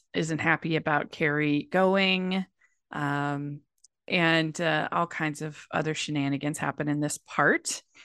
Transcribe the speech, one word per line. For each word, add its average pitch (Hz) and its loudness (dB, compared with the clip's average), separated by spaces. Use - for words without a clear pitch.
isn't 160 -2
happy 160 2
about 151 0
Carrie 147 0
going, 190 2
um, 143 -4
and, 160 2
uh, 156 2
all 170 0
kinds 151 -6
of 151 -10
other 156 -2
shenanigans 147 -2
happen 147 -2
in 147 0
this 147 -2
part. - 0